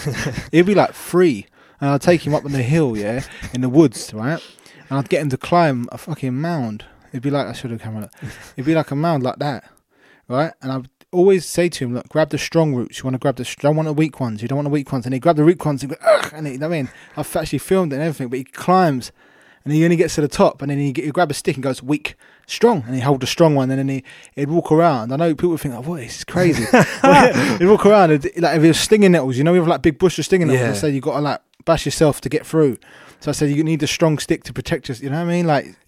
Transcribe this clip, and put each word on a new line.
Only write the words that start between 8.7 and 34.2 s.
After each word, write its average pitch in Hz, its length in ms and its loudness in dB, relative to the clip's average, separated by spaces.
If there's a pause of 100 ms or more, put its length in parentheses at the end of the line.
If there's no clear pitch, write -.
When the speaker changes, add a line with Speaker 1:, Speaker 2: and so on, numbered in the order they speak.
Speaker 1:
like 156 160 -2
a 139 40 -4
mound 151 280 0
like 127 160 -4
that, 143 240 -6 (640)
right? 139 340 -2
And 131 100 -8
I'd 131 180 -8 (220)
always 180 360 4
say 175 220 0
to - 160 -8
him, 120 100 -4
"Look, 120 120 -8
grab 156 220 0
the 147 80 -6
strong 156 380 0
roots. - 240 -6
You - 60 -12
wanna 131 120 -2
grab 135 200 -2
the 127 80 -8
str-, - 160 -12
don't 147 140 2
want 156 120 -2
the 151 60 -4
weak 147 260 -2
ones. 113 240 -6
You 120 40 -6
don't 135 100 -2
want 147 100 -4
the 139 40 -2
weak 143 200 -4
ones." 127 140 -4
And 123 80 -4
he'd 127 100 -4
grab 165 140 4
the 151 60 2
weak 170 220 2
ones 143 160 -2
and 139 80 -10
go, 151 160 -8
"Ugh," 622 300 2
and 156 100 -10
he, 139 80 -8
you 127 60 -10
know 156 100 -4
what 175 60 -2
I 151 80 -2
mean? 123 60 -8 (280)
I've - 180 -8
actually 151 240 -4
filmed 185 320 0
it 135 40 -6
and 143 80 -4
everything, 139 260 -4
but 127 80 -6
he 135 80 -6
climbs, 170 680 0 (540)
and 143 80 -2
he 156 100 4
only 170 140 4
gets 160 180 0
to 160 60 0
the 147 80 0
top, - 320 0
and 139 100 -4
then 139 60 -2
he, 143 180 -2
he 147 160 -6
grab 165 200 0
a - 20 -4
stick - 220 -4
and 131 80 -10
goes, 131 200 -4
"Weak, 147 320 -6 (300)
strong," 214 400 0
and 123 100 -8
he 127 60 -4
hold 135 200 0
the 123 60 -4
strong 160 280 2
one, 131 160 0
and 135 80 -2
then 135 100 -4
he, 135 140 -6 (320)
he'd 143 140 -4
walk 165 220 0
around. 151 400 2
I 135 60 -4
know 170 180 0
people 170 220 -2
think, 135 180 -6
"Oh, 110 60 -10
boy, 151 200 -8
this - 180 -14
is - 40 -14
crazy." 165 480 0
<laughs> - 300 4
But 269 340 6 (240)
he'd 175 80 4
walk 202 200 6
around, 202 240 8
and, 147 120 2 (140)
like, 165 200 2
if 151 60 4
it 165 40 8
was 165 120 4
stinging 208 340 4
nettles, 131 240 0
you 139 60 0
know, 165 80 4
we 180 60 4
have, 165 100 2
like, 151 140 0
big 151 160 2
bush 185 220 2
of 151 60 -4
stinging 180 220 2
nettles, 127 180 2
Speaker 2:
Yeah. 113 60 0
Speaker 1:
I 104 40 -2
say, 151 160 -2
"You 135 100 -2
gotta, 139 180 -4
like, 143 220 -4 (240)
bash 165 200 0
yourself 147 360 0
to 131 80 -8
get - 160 -4
through." 151 320 2 (420)
So - 100 -8
I 147 40 -4
said, 147 180 0
"You 151 140 0
need 156 180 0
a 143 40 -2
strong 156 300 0
stick - 280 -4